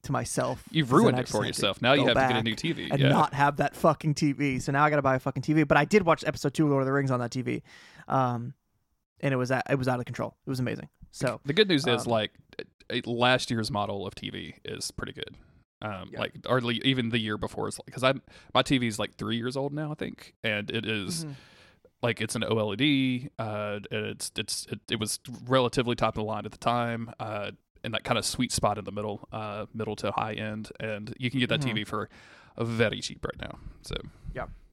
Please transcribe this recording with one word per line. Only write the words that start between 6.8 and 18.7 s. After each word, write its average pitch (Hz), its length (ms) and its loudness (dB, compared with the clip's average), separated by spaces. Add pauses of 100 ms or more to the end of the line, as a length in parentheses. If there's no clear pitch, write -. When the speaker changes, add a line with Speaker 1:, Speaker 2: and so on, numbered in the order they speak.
Speaker 1:
of 131 60 0
the 135 60 2
Rings 139 180 2
on 123 80 2
that 120 120 -2
T 127 100 -4
V. 123 220 -4 (440)
Um, 123 460 0 (680)
and 139 120 2
it 131 40 2
was 123 140 0
a-, 127 180 2
it 139 100 4
was 127 80 0
out 127 120 0
of 123 60 -6
control. 113 300 -8 (100)
It - 40 -6
was 127 100 -2
amazing. 117 300 -4 (220)
So, 120 340 -2
Speaker 2:
The 151 80 0
good 202 160 6
news 151 180 2
is, 117 180 2
Speaker 1:
um, 120 60 0
Speaker 2:
like, 107 200 0 (260)
it, - 100 -12 (220)
it, 120 180 -4
last 123 440 2
year's 113 200 0
model 101 340 -4
of 101 100 -8
T - 140 -10
V 92 260 -10 (100)
is - 260 -8
pretty - 220 -8
good. - 240 -14 (440)
Um, 98 300 -10
Speaker 1:
Yeah. 110 100 -10
Speaker 2:
like, - 120 -6 (160)
or 127 120 2
le-, 120 120 -2 (100)
even 127 260 2
the 117 100 0
year 107 180 -2
before 107 300 -6
is, 104 120 -8
like, - 140 -16
'cause 117 100 -4
I'm, 135 180 2 (320)
my 127 100 6
T 139 140 2